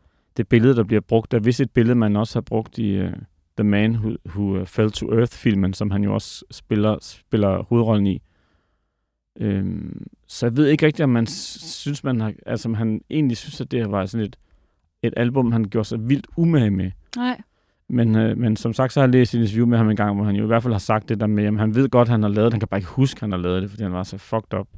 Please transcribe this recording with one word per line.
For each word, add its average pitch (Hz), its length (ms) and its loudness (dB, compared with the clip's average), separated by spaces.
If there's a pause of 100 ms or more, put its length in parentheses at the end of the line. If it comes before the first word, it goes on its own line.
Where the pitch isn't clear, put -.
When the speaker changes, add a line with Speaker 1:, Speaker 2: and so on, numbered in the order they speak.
(380)
Speaker 1:
det 113 100 -2
billede, 120 280 6
der 113 80 2
bliver 104 180 0
brugt, - 300 -2
der 117 60 2
er 107 40 0
vist 120 180 2
et 131 120 -2
billede, 120 240 4
man 107 200 2
også 107 200 -2
har 117 60 -2
brugt - 360 -6
i, 110 140 -2
øh, 95 200 -2 (460)
The 107 60 0
Man 104 320 2
Who, 110 160 -4 (140)
Who, 98 320 -2
øh, 92 100 -4
Fell 110 240 0
to - 220 -4
Earth-filmen, 107 600 2
som 104 180 -4
han 101 120 0
jo 101 100 0
også - 380 -8
spiller, 107 500 -2
spiller 98 640 -2
hovedrollen 110 440 2
i. 95 140 -2 (1160)
Øhm, 95 680 -4 (200)
så - 180 -4
jeg 120 120 0
ved 147 100 6
ikke 151 180 4
rigtigt, 151 180 2
om 139 60 4
man 117 180 2
s-, - 480 -12
synes, - 280 -8
man 127 180 -2
har, 107 120 -4 (120)
altså, 117 240 -6
om 113 40 -2
han 110 360 -2
egentlig 139 280 0
synes, - 240 -12
at 127 100 -10
det 131 80 -2
her 110 80 -2
var 101 180 -2
sådan 107 200 -4
et, 98 100 -10 (680)
et - 140 0
album, 123 340 0
han 117 120 0
gjorde 107 240 -4
sig 113 220 -6
vildt 139 180 0 (100)
umage 165 320 4
med. 92 220 -2 (240)
Speaker 2:
Nej. 247 260 -4 (480)
Speaker 1:
Men, 117 260 2
øh, 110 220 2
men 113 180 0
som 117 180 -4
sagt, 131 200 0
så 143 60 2
har 135 80 6
jeg 127 60 4
læst 127 220 4
et 120 40 2
interview 113 260 2
med 120 120 4
ham 110 120 4
en 107 60 2
gang, 104 200 0
hvor 101 100 0
han 104 100 0
jo 104 80 0
i 107 40 -2
hvert 117 160 2
fald 120 100 0
har 101 60 0
sagt 110 300 -2
det 110 100 -2
der 110 80 0
med, 104 160 2
jamen, 104 160 0
han 110 160 2
ved 131 140 4
godt, 120 200 4
han 113 140 2
har 104 60 2
lavet 104 160 2
det, 117 80 2
han 113 60 0
kan 107 80 -4
bare 98 120 -2
ikke 87 100 -8
huske, 131 320 0
han 107 100 -4
har 92 80 -2
lavet 90 220 0
det, 101 80 -6
fordi 107 140 -10
han 92 100 -4
var 92 100 -4
så 95 140 -12
fucked 107 420 -6
up, 98 80 -8 (100)